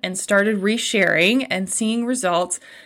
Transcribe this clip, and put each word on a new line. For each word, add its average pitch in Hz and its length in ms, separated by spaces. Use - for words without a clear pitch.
and 185 120
started 202 440
resharing 196 880
and 190 180
seeing 226 380
results, 180 540